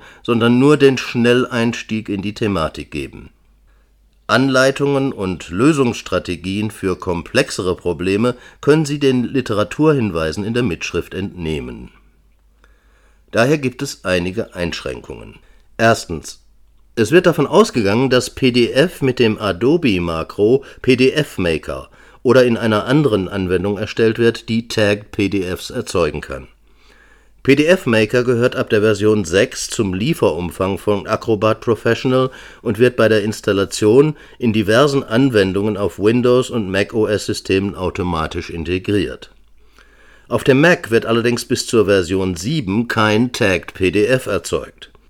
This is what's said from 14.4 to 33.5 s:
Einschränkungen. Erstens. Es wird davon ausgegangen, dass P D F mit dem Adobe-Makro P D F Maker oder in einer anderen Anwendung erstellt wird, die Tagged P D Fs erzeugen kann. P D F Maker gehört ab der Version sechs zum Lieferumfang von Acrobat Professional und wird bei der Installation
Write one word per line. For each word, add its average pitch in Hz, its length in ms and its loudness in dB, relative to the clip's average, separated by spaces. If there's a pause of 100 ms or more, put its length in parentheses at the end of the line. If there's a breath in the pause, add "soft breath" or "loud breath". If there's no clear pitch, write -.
Einschränkungen. 64 840 -10 (360)
Erstens. - 680 -2 (500)
Es 110 160 0
wird 175 160 4
davon 151 220 2
ausgegangen, 131 600 2
dass 123 220 0
P 127 220 0
D 117 180 2
F 143 320 0
mit 127 160 0
dem 110 200 2
Adobe-Makro 101 1300 0 (160 loud breath)
P 127 160 2
D 127 140 4
F - 260 -4
Maker 78 540 -4 (320 soft breath)
oder 127 220 6
in 117 120 2
einer 107 300 0
anderen 113 420 2
Anwendung 92 480 -2
erstellt 110 420 -2
wird, 117 300 0
die 113 200 -2
Tagged 104 420 0
P 98 180 -2
D 98 140 -2
Fs 90 260 -8
erzeugen 78 540 -2
kann. 67 260 -12 (920 soft breath)
P 135 140 4
D 147 80 2
F 185 220 2
Maker 113 360 2
gehört 120 320 0
ab 127 160 -4
der 104 120 2
Version 107 420 2
sechs 95 440 0
zum 98 260 -4
Lieferumfang 92 840 -2
von 98 300 -4
Acrobat 107 520 0
Professional 127 720 0 (300 loud breath)
und 107 180 -4
wird 123 160 4
bei 113 140 2
der 107 160 2
Installation 107 920 2 (220 loud breath)